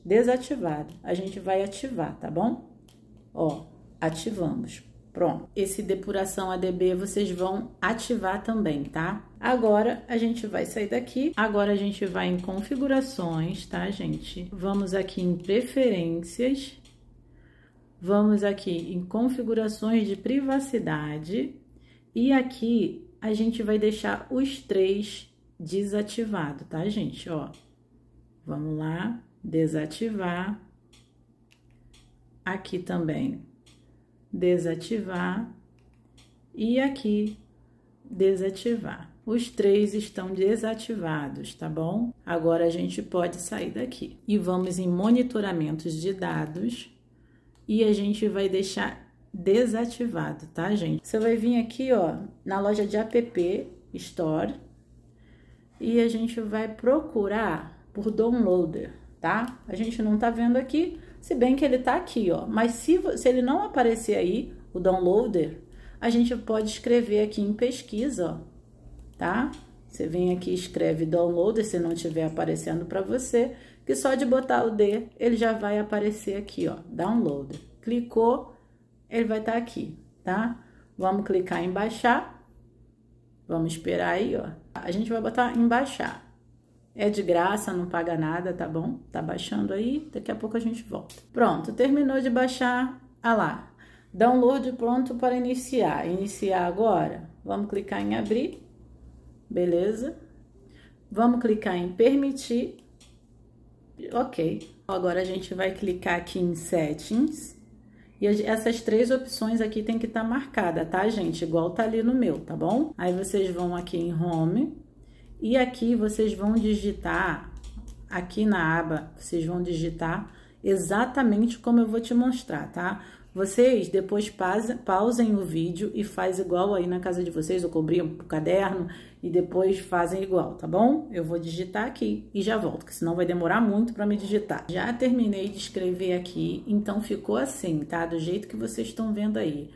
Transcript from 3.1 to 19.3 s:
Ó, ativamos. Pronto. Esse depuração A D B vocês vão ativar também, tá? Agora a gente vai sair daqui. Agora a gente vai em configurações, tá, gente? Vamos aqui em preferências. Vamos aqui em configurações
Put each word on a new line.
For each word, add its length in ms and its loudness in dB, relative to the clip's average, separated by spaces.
Ó, 340 -2
ativamos. 800 -4
Pronto. 440 -2
Esse 280 -2
depuração 680 -4
A 80 -2
D 140 0
B 240 2
vocês 340 -2
vão 500 -4
ativar 640 -2
também, 420 0
tá? 380 -4
Agora 680 4
a 100 -2
gente 300 0
vai 180 -2
sair 240 -4
daqui. 480 -2
Agora 360 2
a 40 2
gente 300 -2
vai 180 -2
em 140 0
configurações, 1300 -2
tá, 240 -4
gente? 600 -6
Vamos 440 -2
aqui 260 -2
em 160 2
preferências. 1400 0
Vamos 380 6
aqui 500 -2
em 120 -4
configurações 1040 0